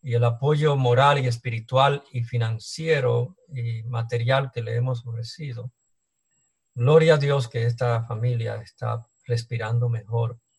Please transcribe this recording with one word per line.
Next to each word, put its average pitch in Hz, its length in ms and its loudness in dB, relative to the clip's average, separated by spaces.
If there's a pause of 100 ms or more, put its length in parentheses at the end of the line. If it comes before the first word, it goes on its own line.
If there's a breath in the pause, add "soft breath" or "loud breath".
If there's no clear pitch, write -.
y 120 140 -6
el 120 80 4
apoyo 143 540 2
moral 131 420 6
y 131 80 -2
espiritual 127 840 0
y 123 100 -4
financiero 120 1120 -2 (120)
y 117 340 -6
material 120 720 -2
que 117 100 -8
le 113 140 -6
hemos 123 280 -2
ofrecido, 117 680 -12 (1040)
gloria 156 380 6
a 147 40 2
Dios 139 300 0
que 113 160 -4
esta 117 400 0
familia 113 520 -4
está 113 480 -8 (220)
respirando 117 640 -2
mejor 113 500 -4 (200)